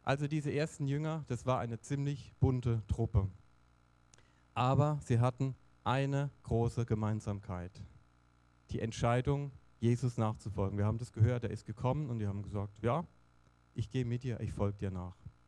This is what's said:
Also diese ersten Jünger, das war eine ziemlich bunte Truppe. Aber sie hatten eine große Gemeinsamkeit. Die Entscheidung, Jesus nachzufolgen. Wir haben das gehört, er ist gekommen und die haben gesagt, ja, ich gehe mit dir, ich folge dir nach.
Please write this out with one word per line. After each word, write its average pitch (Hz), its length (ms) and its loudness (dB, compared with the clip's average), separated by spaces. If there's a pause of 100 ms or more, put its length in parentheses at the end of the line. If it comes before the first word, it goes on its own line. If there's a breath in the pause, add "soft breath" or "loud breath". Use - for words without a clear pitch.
Also 143 240 0
diese 147 260 -2
ersten 147 360 -2
Jünger, 156 400 -2
das 123 180 -4
war 127 140 2
eine 117 180 -6
ziemlich 143 600 -4
bunte 123 480 2
Truppe. 101 400 2 (1300 soft breath)
Aber 135 500 4
sie 117 160 4
hatten 127 340 2 (300)
eine 139 460 2 (120)
große 117 440 0
Gemeinsamkeit. 104 960 -2 (880)
Die - 100 -4
Entscheidung, 127 720 2 (280)
Jesus 120 360 2
nachzufolgen. 104 640 0
Wir 101 80 4
haben 113 120 2
das 120 140 -8
gehört, 120 320 4
er 101 60 -2
ist - 140 -8
gekommen 131 440 -2
und 117 100 -4
die 104 80 -2
haben 101 160 -4
gesagt, 101 400 -6
ja, 139 220 2 (680)
ich 117 160 -6
gehe 127 140 -2
mit 120 180 -4
dir, 123 180 -6
ich 101 120 -6
folge 101 260 -2
dir 101 120 -4
nach. 90 260 -8 (320)